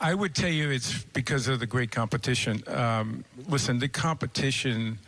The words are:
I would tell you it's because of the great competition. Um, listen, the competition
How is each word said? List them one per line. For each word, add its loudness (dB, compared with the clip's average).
I 2
would 0
tell 2
you 2
it's -2
because 0
of 2
the -2
great 0
competition. 0
Um, 0
listen, 2
the 0
competition 0